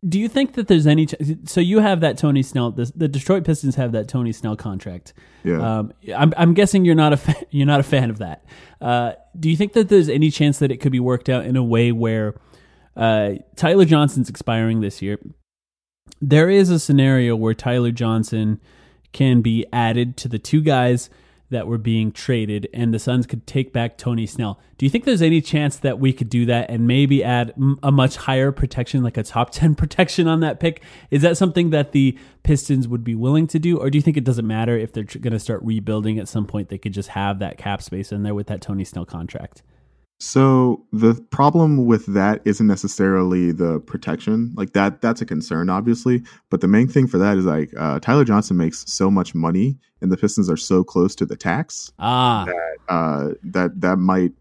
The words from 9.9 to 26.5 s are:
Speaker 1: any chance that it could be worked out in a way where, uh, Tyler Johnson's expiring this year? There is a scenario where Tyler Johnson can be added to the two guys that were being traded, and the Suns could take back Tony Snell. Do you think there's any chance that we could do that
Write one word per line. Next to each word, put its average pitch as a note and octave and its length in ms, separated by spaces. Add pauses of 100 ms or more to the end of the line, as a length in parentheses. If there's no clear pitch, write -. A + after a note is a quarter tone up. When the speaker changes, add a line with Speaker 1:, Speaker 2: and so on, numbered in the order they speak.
Speaker 1:
any D3 220
chance D3 300
that C#3 100
it B2 60
could C3 160
be B2+ 80
worked B2 280
out B2+ 160
in B2+ 120
a B2+ 80
way A#2 280
where, A2+ 420 (600)
uh, G#2+ 360 (240)
Tyler F3+ 280
Johnson's D3 460
expiring A2+ 500
this G2+ 220
year? G2+ 160 (1000)
There D3 280
is F#3+ 220
a E3+ 80
scenario C3+ 580
where A2 180
Tyler B2 360
Johnson A2+ 720 (520)
can B2+ 300
be A2+ 300
added A#2+ 460
to - 100
the A#2 100
two - 240
guys B2+ 480 (380)
that A#2+ 200
were A#2 100
being A2 320
traded, G#2+ 640
and A#2 180
the A2+ 60
Suns B2 260
could A#2+ 220
take C3+ 260
back A#2 240
Tony A#2 300
Snell. G#2 320 (200)
Do - 80
you C#3 40
think A#3 140
there's A3 180
any D#3+ 180
chance D3 360
that B2+ 240
we C3+ 120
could B2 160
do A#2+ 180
that A#2+ 220